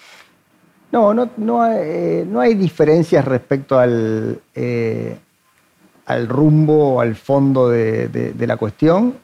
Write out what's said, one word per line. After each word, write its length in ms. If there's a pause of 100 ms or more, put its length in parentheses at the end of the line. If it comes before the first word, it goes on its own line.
(920)
No, 200
no, 220
no 260
hay, 200
eh, 440
no 140
hay 160
diferencias 720
respecto 520
al, 640 (160)
eh, 640 (880)
al 240
rumbo, 720
al 140
fondo 540
de, 380
de, 240
de 160
la 80
cuestión, 680